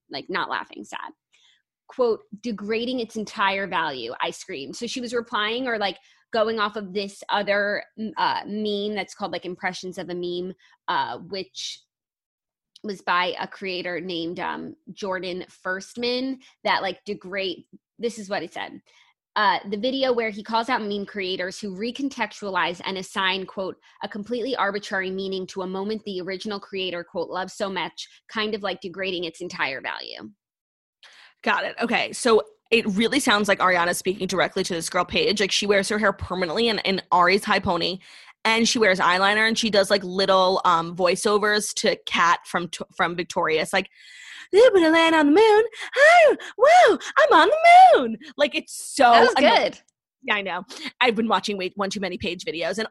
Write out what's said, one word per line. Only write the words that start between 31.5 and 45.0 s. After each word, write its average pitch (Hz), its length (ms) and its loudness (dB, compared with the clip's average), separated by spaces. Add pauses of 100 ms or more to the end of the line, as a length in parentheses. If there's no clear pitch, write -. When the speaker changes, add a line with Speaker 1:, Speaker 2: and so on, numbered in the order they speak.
Speaker 2:
it. - 160 -8
Okay. 208 340 -2
So 226 280 4 (280)
it 233 180 4
really 220 320 0
sounds 208 280 2
like 190 100 2
Ariana's 175 400 2
speaking 185 280 -4
directly 180 380 0
to - 80 -4
this 165 160 -4
girl, 180 160 0
Paige. 180 380 0
Like, 185 100 0
she - 140 -2
wears 196 240 2
her 208 80 -2
hair 208 160 2
permanently 185 540 -2
in, 214 120 0
in 190 220 -2 (100)
Ari's 180 320 4
high 196 160 2
pony, 175 380 -2 (480)
and 226 200 2
she 247 120 0
wears 196 200 4
eyeliner, 196 480 4
and 226 120 0
she 233 100 -2
does, 202 220 2
like, 208 120 0
little, 190 640 2
um, 170 320 0
voiceovers 208 800 0
to 175 220 0 (100)
Kat 170 400 2
from 175 220 -4
t-, - 140 -12 (140)
from 175 180 -2
Victorious, 160 600 -2
like, 190 160 0 (640)
"You 453 200 8
put 381 100 6
a 320 80 6
land 330 240 4